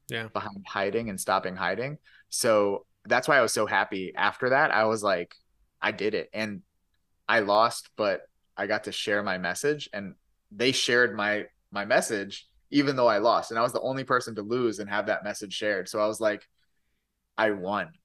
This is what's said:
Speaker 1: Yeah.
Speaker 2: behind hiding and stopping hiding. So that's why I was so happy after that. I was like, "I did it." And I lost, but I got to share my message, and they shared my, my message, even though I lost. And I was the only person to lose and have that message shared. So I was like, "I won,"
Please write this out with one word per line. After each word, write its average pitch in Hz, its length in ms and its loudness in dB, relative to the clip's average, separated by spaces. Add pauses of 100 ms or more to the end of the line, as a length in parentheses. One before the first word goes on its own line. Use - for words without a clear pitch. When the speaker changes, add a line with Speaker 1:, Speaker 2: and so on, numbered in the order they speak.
Speaker 1:
Yeah. 113 200 -6
Speaker 2:
behind 101 400 -8
hiding 104 420 -2
and 92 100 -8
stopping 95 360 -2
hiding. 98 420 -4 (300)
So 104 580 2 (200)
that's 120 200 2
why 143 120 6
I - 20 8
was 110 120 4
so 107 140 0
happy 95 480 -2
after 104 360 0
that. 143 200 4
I 110 140 2
was 110 180 0
like, 92 320 -2 (480)
"I 104 80 0
did 104 240 -2
it." 85 180 -4
And 104 300 -6 (680)
I 110 120 4
lost, 104 560 2
but 101 260 0 (340)
I 101 120 -4
got 107 160 -2
to 98 80 -6
share 104 320 -2
my 95 120 -2
message, 139 560 -4
and 101 220 -10 (380)
they 117 180 2
shared 123 460 2
my, 104 300 -2 (260)
my 101 120 -4
message, 107 640 0 (220)
even 143 240 2
though 123 140 4
I 104 100 4
lost. 107 320 2
And 113 80 -4
I 117 40 2
was 123 100 0
the 110 80 -2
only 131 240 -4
person 123 320 -2
to 104 60 -6
lose 113 360 0
and 104 100 -8
have 101 180 -2
that 95 180 -2
message 101 280 -8
shared. 98 360 -2
So 110 100 -4
I 107 80 2
was 107 140 -4
like, 104 280 0 (880)
"I 110 140 4
won," 95 400 -4 (140)